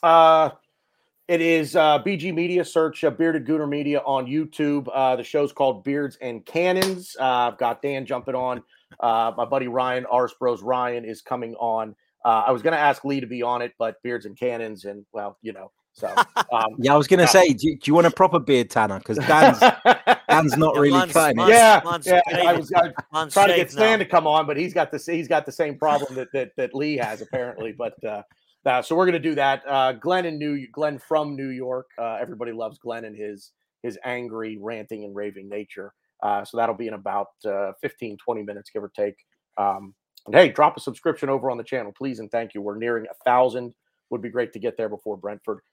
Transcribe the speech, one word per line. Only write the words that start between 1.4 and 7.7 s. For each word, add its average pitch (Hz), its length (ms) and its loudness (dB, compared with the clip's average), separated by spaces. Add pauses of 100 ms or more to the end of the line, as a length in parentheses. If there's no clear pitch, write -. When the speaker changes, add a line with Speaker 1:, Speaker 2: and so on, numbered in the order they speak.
Speaker 1:
uh, 151 220 4
B 190 180 -4
G 170 160 -6
Media. 175 320 -2
Search, 160 400 -2
uh, 151 40 4
Bearded 156 360 -2
Gooner 151 240 -2
Media 143 300 -2
on 131 260 -4
YouTube. 147 680 -4
Uh, 131 220 0
the 120 80 -6
show's 143 300 -2
called 127 320 -2
Beards 139 360 -6
and 117 240 -12
Cannons. 185 720 -2
Uh, 127 60 -4
I've 123 340 0
got 117 240 -4